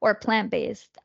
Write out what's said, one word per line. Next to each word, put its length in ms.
or 140
plant-based. 920